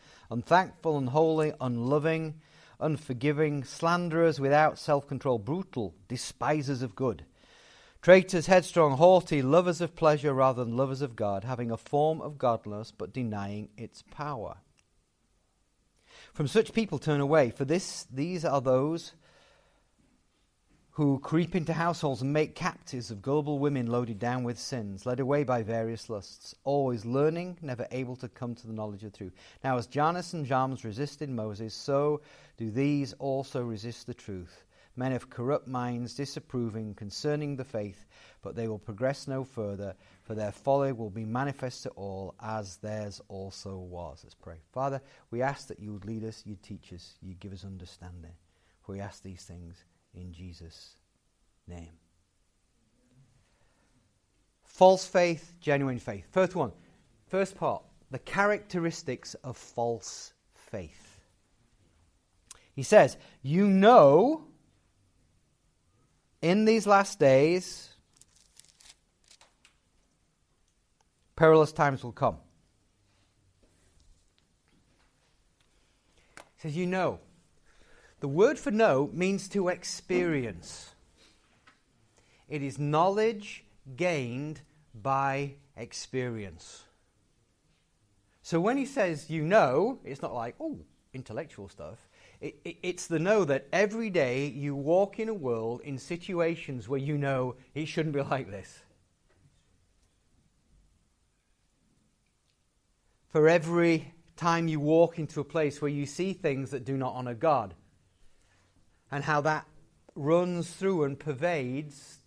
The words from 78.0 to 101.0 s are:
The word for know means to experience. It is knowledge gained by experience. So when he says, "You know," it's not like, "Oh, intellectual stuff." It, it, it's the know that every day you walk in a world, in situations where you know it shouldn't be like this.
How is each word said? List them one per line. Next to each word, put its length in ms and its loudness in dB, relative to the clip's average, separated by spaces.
The 80 -4
word 300 4
for 120 -4
know 420 4
means 360 -2
to 200 0
experience. 1300 -4
It 140 -6
is 160 -8
knowledge 840 0
gained 640 -2
by 640 -2
experience. 1080 -8
So 180 0
when 160 2
he 80 -2
says, 460 -2
"You 120 -4
know," 640 4
it's 160 -12
not 140 -8
like, 260 -8
"Oh, 200 -8
intellectual 540 -12
stuff." 400 -18
It, 240 -12
it, 180 -12
it's 240 -8
the 120 0
know 260 4
that 280 0
every 380 0
day 360 0
you 280 -6
walk 440 2
in 100 -4
a 60 -4
world, 480 -4
in 160 -10
situations 920 -4
where 120 -2
you 160 -2
know 400 -2
it 120 -6
shouldn't 280 -4
be 80 0
like 280 -4
this. 300 -16